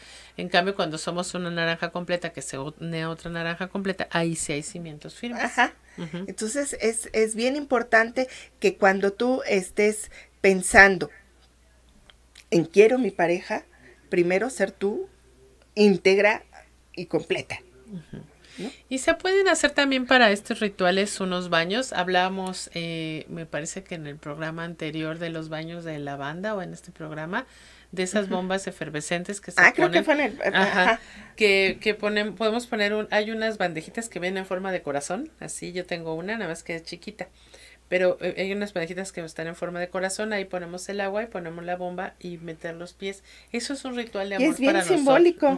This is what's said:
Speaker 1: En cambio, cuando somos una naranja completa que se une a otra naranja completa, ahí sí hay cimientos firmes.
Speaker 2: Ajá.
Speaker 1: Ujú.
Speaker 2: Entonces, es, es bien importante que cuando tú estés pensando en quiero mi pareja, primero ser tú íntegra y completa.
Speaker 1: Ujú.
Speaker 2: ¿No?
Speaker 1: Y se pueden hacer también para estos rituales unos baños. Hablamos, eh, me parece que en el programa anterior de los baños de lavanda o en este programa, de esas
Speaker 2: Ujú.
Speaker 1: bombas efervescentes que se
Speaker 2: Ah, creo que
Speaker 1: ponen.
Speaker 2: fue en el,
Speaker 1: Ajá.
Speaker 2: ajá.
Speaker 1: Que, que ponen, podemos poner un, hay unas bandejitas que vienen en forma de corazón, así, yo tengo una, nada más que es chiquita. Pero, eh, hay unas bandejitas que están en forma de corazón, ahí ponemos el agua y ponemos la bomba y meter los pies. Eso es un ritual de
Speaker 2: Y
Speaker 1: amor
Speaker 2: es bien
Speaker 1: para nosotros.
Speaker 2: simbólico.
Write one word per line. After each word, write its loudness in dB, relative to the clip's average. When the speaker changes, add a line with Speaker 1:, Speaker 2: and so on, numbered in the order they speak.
Speaker 1:
En -8
cambio, 2
cuando -4
somos -6
una -6
naranja -2
completa -4
que -12
se -10
une -8
a -6
otra -12
naranja -6
completa, -6
ahí 0
sí -6
hay -4
cimientos -14
firmes. -8
Speaker 2:
Ajá. 2
Speaker 1:
Ujú. -8
Speaker 2:
Entonces, -4
es, 0
es 2
bien 0
importante 2
que 2
cuando 4
tú 0
estés 0
pensando 6
en 4
quiero 6
mi 0
pareja, 0
primero 2
ser -2
tú -4
íntegra 6
y -8
completa. -4
Speaker 1:
Ujú. -14
Speaker 2:
¿No? -8
Speaker 1:
Y -4
se 2
pueden 2
hacer 4
también 2
para 8
estos -2
rituales 2
unos -2
baños. 0
Hablamos, 0
eh, -6
me -10
parece -8
que -12
en -10
el -10
programa -8
anterior -6
de -6
los -8
baños -8
de -8
lavanda -6
o -4
en -10
este -18
programa, -8
de -2
esas 0
Speaker 2:
Ujú. -2
Speaker 1:
bombas -2
efervescentes -6
que -16
se -2
Speaker 2:
Ah, 10
creo 4
que 4
Speaker 1:
ponen. 2
Speaker 2:
fue 0
en -
el, 2
Speaker 1:
Ajá. 4
Speaker 2:
ajá. 4
Speaker 1:
Que, 4
que 2
ponen, 0
podemos 0
poner 0
un, -2
hay 2
unas -2
bandejitas -4
que -10
vienen -2
en -8
forma -4
de -4
corazón, -4
así, -10
yo -6
tengo -6
una, -6
nada -6
más -8
que -6
es -8
chiquita. -12
Pero, 2
eh, -4
hay -2
unas -4
bandejitas -6
que -10
están -10
en -8
forma -6
de -6
corazón, -4
ahí -4
ponemos -8
el -4
agua -2
y -10
ponemos -10
la -4
bomba -6
y -12
meter -10
los -14
pies. -10
Eso -6
es -10
un -8
ritual -6
de -4
Speaker 2:
Y -2
Speaker 1:
amor 4
Speaker 2:
es -8
bien 4
Speaker 1:
para 2
nosotros. 2
Speaker 2:
simbólico. 6